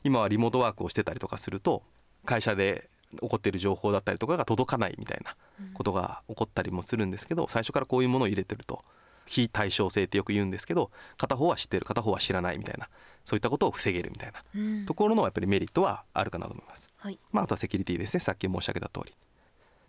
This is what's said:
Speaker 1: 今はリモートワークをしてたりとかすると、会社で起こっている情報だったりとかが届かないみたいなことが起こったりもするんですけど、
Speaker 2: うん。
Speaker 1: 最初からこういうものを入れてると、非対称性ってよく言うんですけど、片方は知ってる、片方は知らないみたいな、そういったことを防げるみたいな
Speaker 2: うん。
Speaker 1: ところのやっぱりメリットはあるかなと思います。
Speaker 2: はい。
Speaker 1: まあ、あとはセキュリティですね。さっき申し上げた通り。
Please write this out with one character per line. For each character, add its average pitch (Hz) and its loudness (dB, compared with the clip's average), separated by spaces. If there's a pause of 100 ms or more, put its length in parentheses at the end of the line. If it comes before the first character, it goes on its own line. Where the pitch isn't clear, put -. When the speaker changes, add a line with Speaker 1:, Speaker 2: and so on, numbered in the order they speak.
Speaker 1:
今 131 6
は 101 4
リ 104 4
モ 117 4
ー - 0
ト 127 2
ワ 120 4
ー - -10
ク - -6
を 87 -2
し - -4
て 104 0
た - -2
り - -8
と - -6
か 110 -6
す - -4
る 95 -4
と、 143 2 (420)
会 113 0
社 107 2
で 98 0 (320)
起 117 -4
こ - 0
っ - 2
て - 2
い 95 2
る 95 0
情 95 2
報 104 0
だ 101 4
っ 95 -2
た 98 -2
り 90 -2
と 117 -2
か 170 2
が 143 0
届 120 2
か 127 0
な 101 2
い - -6
み - -10
た - -6
い - -6
な - -12 (380)
こ - -6
と 101 2
が 92 -2
起 113 -8
こ 110 -2
っ - -20
た 92 -2
り 95 -2
も 90 -4
す - -4
る 107 2
ん 92 -2
で 104 -6
す - -8
け 165 -2
ど、 165 0
Speaker 2:
う - 0
ん。 - -4
Speaker 1:
最 113 -2
初 - -6
か 143 2
ら 131 -4
こ 127 2
う 127 6
い 127 4
う - 4
も 127 4
の 123 2
を - 2
入 98 0
れ 95 0
て 104 -6
る - -14
と、 - -8 (420)
非 120 2
対 104 0
称 95 2
性 98 2
っ 90 -4
て 101 2
よ 95 0
く 98 -4
言 101 2
う - 2
ん 92 -2
で 98 -6
す - -6
け 165 -2
ど、 165 2 (260)
片 131 0
方 147 2
は 147 2
知 - -2
っ - -10
て 95 0
る、 - -4
片 110 -2
方 110 0
は 92 2
知 - 0
ら 92 2
な 87 0
い 73 -4
み 110 -8
た - -10
い - -10
な、 - -12 (360)
そ - -4
う 104 2
い - -
っ - -2
た 117 0
こ 143 0
と 175 4
を - 2
防 - 0
げ 87 -2
る - -6
み - -12
た - -10
い - -14
な - -16 (120)
Speaker 2:
う 202 -4
ん。 214 -4
Speaker 1:
と 175 -2
こ 214 4
ろ 220 4
の 214 4
や 107 2
っ - -14
ぱ 95 -2
り 92 0
メ 98 4
リ - 0
ッ - -10
ト 175 4
は 139 0
あ 98 0
る 98 -4
か 85 -6
な 87 -8
と - -10
思 - -14
い - -20
ま - -18
す。 - -14
Speaker 2:
は 202 -10
い。 - -12 (120)
Speaker 1:
ま 214 0
あ、 - 0
あ - -8
と - 0
は - -4
セ - -2
キ - -4
ュ - 2
リ 95 0
テ 90 -2
ィ - -4
で 95 -4
す - -2
ね。 180 2
さ - 0
っ - -4
き - -4
申 92 0
し - -4
上 - -2
げ - -4
た - -8
通 - -10
り。 - -20 (760)